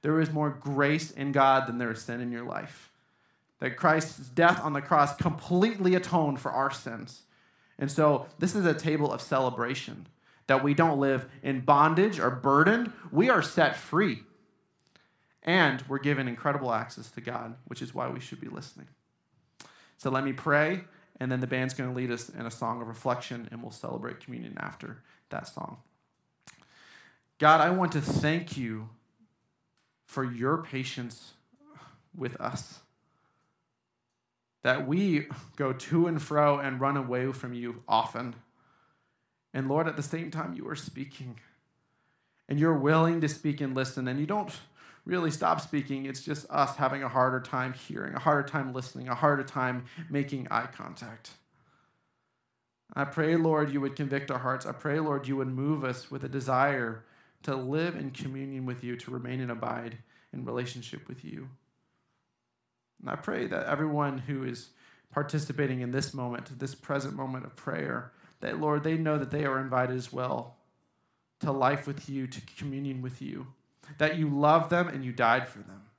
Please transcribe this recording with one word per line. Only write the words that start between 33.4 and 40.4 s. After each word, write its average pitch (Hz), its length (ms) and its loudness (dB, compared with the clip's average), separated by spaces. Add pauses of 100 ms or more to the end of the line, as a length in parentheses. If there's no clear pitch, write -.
that 127 260 2
we 165 380 2 (300)
go 135 180 0
to 165 320 2
and 165 160 0
fro 147 380 4
and 135 200 -4
run 139 180 2
away 127 340 -2
from 123 220 -8
you 120 340 -8
often. 117 480 0 (1200)
And 135 120 -4
Lord, 156 200 2
at 156 80 -4
the 147 80 -4
same 165 260 -6
time, 156 240 -6